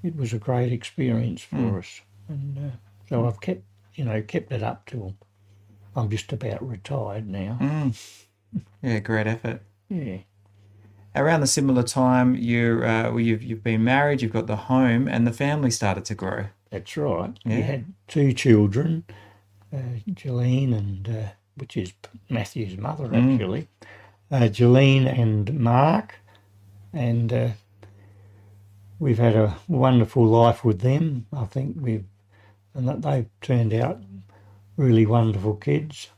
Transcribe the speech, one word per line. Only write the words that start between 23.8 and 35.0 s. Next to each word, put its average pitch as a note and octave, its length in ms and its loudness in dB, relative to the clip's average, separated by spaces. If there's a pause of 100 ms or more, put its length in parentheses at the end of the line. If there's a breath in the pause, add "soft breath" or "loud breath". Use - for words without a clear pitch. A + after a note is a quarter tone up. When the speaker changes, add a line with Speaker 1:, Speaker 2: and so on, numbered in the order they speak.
Speaker 1:
uh, B2 180 4
Jolene B2+ 580 6
and A#2 520 0
Mark, C#3 560 2 (760 soft breath)
and, A#2 400 0
uh, A#2+ 160 0 (1500 soft breath)
we've B2+ 180 2
had A#2 160 4
a G#2+ 220 4 (100)
wonderful B2+ 580 4
life A#2 400 6
with G#2+ 160 2
them. C3+ 520 0
I C3 140 -6
think C#3 340 -6
we've, A2+ 240 -4 (720 soft breath)
and B2+ 140 -4
that C#3+ 140 -4
they've C#3+ 240 0 (140)
turned A#2 340 2
out A2+ 260 -2 (760 soft breath)
really A2+ 300 6